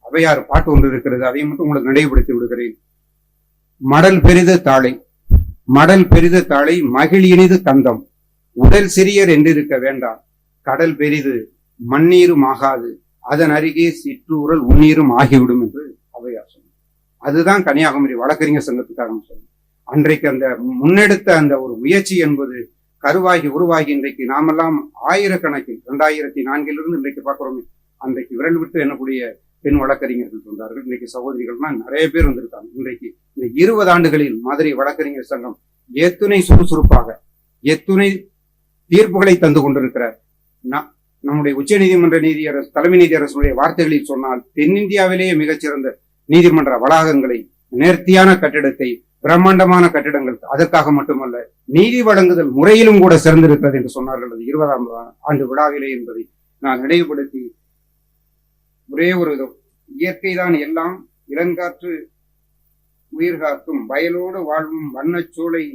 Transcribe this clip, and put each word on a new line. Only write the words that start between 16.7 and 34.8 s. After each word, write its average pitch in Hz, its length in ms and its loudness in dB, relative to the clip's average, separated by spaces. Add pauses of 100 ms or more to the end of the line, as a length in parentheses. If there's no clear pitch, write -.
அதுதான் 165 460 0
கன்னியாகுமரி 143 520 0
வழக்கறிஞர் 147 480 -2
சங்கத்துக்காக 120 580 -10
சொன்னேன். - 280 -20 (360)
அன்றைக்கு 151 440 0
அந்த 127 300 -4 (240)
முன்னெடுத்த 196 480 2
அந்த 147 300 2
ஒரு 123 160 -10
முயற்சி 185 400 -2
என்பது 139 520 -4 (340)
கருவாகி 175 440 0
உருவாகி 156 460 -2
இன்றைக்கு 135 320 -6
நாமெல்லாம் 156 680 -2
ஆயிரக்கணக்கில் 170 960 -6
ரெண்டாயிரத்தி 143 580 -4
நான்கிலிருந்து 147 520 -6
இன்றைக்கு 139 280 -10
பார்க்கிறோமே, 135 380 -10 (340)
அன்றைக்கு 127 400 -12
விரல் 160 220 -4
விட்டு 160 220 -6
எண்ணக்கூடிய 131 520 -8 (280)
பெண் 143 160 -2
வழக்கறிஞர்கள் 123 680 -6
இருந்தார்கள். 110 380 -18
இன்றைக்கு 120 260 -14
சகோதரிகள்லாம் 127 680 -10
நிறைய 139 320 -4
பேர் 160 180 0
வந்திருக்காங்க. 117 480 -8
இன்றைக்கு 127 400 -14 (200)
இந்த 127 200 -10
இருபது 196 360 0
ஆண்டுகளில் 151 520 0
மதுரை 143 300 -4
வழக்கறிஞர் 143 500 -6